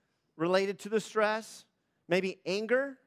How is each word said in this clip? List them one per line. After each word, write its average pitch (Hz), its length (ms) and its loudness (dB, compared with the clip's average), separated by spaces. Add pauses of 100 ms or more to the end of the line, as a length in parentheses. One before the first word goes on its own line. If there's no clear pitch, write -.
(360)
related 185 420 2
to - 100 -12
the 214 120 0
stress. 214 640 -2 (440)
Maybe 185 380 0
anger. 233 500 0 (100)